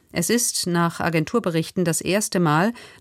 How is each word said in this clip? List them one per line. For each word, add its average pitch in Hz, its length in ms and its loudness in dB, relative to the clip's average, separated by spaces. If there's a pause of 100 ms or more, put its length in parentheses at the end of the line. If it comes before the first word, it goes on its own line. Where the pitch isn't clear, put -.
(120)
Es 175 200 -2
ist 220 340 0
nach 170 360 0
Agenturberichten 165 840 0
das 160 160 0
erste 196 380 0
Mal, 170 340 2 (280)